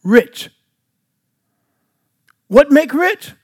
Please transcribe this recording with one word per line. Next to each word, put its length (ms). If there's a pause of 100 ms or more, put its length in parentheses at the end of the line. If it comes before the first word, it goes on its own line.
rich. 460 (2000)
What 240
make 240
rich? 500